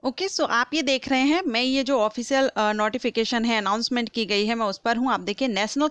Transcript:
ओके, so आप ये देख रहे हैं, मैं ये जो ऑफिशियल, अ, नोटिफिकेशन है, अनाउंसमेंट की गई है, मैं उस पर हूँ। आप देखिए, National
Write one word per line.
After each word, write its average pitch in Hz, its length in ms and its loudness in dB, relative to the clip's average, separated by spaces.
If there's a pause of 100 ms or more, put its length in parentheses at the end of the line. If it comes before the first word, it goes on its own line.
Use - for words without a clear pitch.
ओके, 269 240 -4
so - 120 -4
आप 240 340 0
ये 320 80 0
देख 262 260 0
रहे 262 120 2
हैं, 302 260 2
मैं 233 160 0
ये 262 200 2
जो 262 160 0
ऑफिशियल, 247 500 2
अ, 214 240 0
नोटिफिकेशन 226 720 0
है, 233 140 2
अनाउंसमेंट 226 500 -2
की 226 180 -4
गई 208 200 2
है, 233 80 0
मैं 226 120 -2
उस 196 120 -4
पर 233 180 0
हूँ। 247 160 0
आप 196 80 0
देखिए, 208 280 -2
National 220 420 0